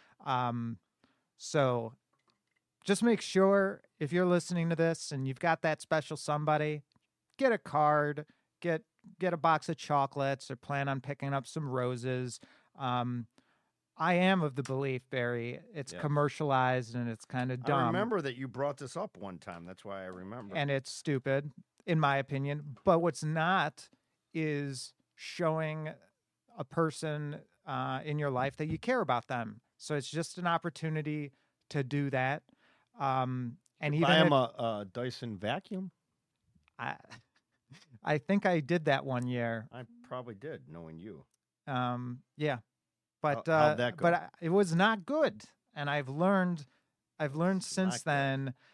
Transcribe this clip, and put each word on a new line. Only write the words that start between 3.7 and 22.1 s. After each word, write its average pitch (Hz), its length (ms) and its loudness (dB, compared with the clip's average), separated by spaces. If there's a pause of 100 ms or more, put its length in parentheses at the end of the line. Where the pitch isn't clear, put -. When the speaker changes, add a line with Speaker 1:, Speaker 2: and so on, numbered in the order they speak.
Speaker 1:
if 143 120 -2
you're 180 140 4
listening 175 440 2
to 165 60 2
this 165 380 0
and 135 140 -4
you've 131 120 -4
got 165 220 2
that 156 200 0
special 156 360 -2
somebody, 151 640 0 (560)
get 262 140 4
a 208 60 2
card, 151 680 2 (360)
get, 165 200 0 (380)
get 180 140 0
a 170 40 0
box 156 320 4
of 156 80 -2
chocolates, 139 720 0
or 123 60 -6
plan 139 320 -4
on 135 140 -2
picking 139 320 -6
up 135 120 -2
some 151 240 -6
roses. 127 720 -2 (400)
Um, 123 480 -2 (680)
I 170 180 2
am 185 260 4
of 139 140 -2
the 139 80 -2
belief, 131 460 -2
Barry, 120 500 -2 (140)
it's 143 200 -10
Speaker 2:
Yes. 90 80 -10
Speaker 1:
commercialized 131 960 2
and 120 140 -4
it's 113 160 -10
kinda 127 320 -4
dumb. 139 260 2
Speaker 2:
I 120 40 4
remember 196 340 0
that 135 160 -4
you 131 100 -8
brought 135 300 -4
this 139 200 -12
up - 200 -8
one 92 200 -10
time. 85 280 -12
That's 92 200 -16
why 98 160 -8
I 92 60 -10
remember. 101 480 -12
Speaker 1:
And 143 160 -2
it's 135 200 -4
stupid, 139 600 -2 (340)
in 165 140 2
my 139 180 4